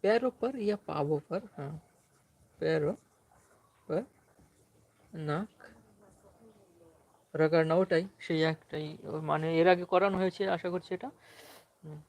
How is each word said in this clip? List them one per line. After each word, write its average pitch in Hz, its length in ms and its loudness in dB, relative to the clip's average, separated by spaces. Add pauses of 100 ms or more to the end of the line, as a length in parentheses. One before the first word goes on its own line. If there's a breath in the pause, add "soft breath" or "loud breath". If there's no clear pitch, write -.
पैरों 233 280 4
पर 254 260 -4
या 208 200 -2
पावों 151 440 -2
पर, 196 380 -8
हाँ, 151 240 -10 (800)
पैरों 160 340 0 (920)
पर 190 180 -2 (1080)
नाक 156 340 -4 (1900)
रगड़ना, 160 400 4
ওটাই, 185 320 2 (120)
সেই 160 240 0
একটাই। 156 600 -4
মানে, 156 540 -2
এর 165 100 6
আগে 180 180 4
করানো 190 320 2
হয়েছে, 190 320 -2
আশা 180 200 -2
করছি 180 240 -6
এটা। 247 180 -8 (720 loud breath)
হুম। 151 260 -14